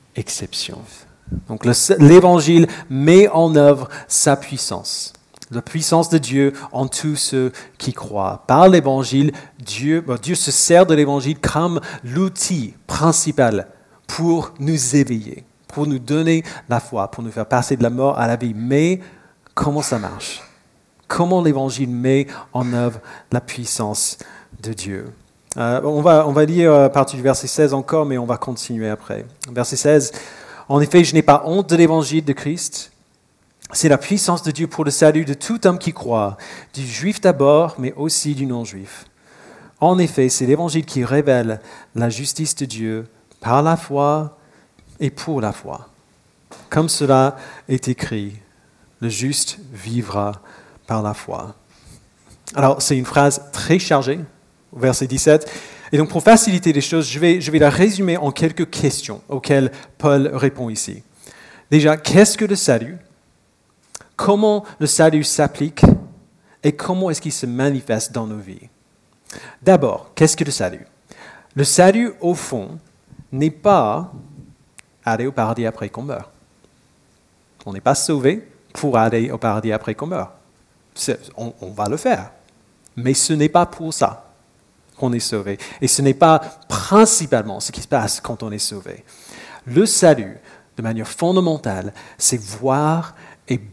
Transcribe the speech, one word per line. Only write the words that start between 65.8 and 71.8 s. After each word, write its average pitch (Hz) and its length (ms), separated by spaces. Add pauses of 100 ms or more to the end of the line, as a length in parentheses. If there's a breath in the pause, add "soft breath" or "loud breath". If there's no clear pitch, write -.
Et 147 80
comment 185 380
est-ce 151 120
qu'il 151 120
se - 120
manifeste 123 640
dans 113 140
nos 107 120
vies ? 95 320 (920 loud breath)
D'abord, 151 540
qu'est-ce 151 220
que 165 60
le 143 80
salut ? - 340 (720 loud breath)
Le 139 80
salut, 196 580